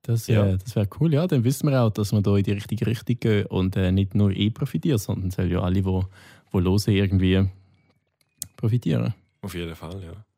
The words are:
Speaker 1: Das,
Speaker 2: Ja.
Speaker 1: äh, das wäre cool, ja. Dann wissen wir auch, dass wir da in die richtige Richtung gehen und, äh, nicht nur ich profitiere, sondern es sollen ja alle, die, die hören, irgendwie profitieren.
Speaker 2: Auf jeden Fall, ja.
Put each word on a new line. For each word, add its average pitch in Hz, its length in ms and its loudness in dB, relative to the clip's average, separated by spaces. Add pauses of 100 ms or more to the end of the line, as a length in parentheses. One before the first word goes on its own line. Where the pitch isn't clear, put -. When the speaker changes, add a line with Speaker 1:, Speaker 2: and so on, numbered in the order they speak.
Speaker 1:
Das, 117 240 -2
Speaker 2:
Ja. 110 200 4
Speaker 1:
äh, 95 100 0
das - 180 -8
wäre 101 140 0 (100)
cool, 160 140 2
ja. 165 140 2
Dann 135 160 2
wissen 135 260 0
wir 131 120 2
auch, 110 100 4
dass 101 200 -2
wir 104 100 2
da 101 140 2
in 98 80 2
die 104 100 -2
richtige 101 340 -4
Richtung - 320 -2
gehen 104 260 2
und, 92 300 -2
äh, 92 160 2
nicht 98 240 0
nur 101 160 4
ich 104 220 0
profitiere, 151 440 -2
sondern 95 320 -4
es 90 60 -8
sollen 90 160 0
ja 90 100 0
alle, 92 200 0
die, - 20 -2
die - 760 -4
hören, 92 280 2
irgendwie 95 600 2 (1080)
profitieren. 120 560 -2 (280)
Speaker 2:
Auf 95 120 -12
jeden 85 220 -8
Fall, 90 280 -14
ja. 85 100 -16 (240)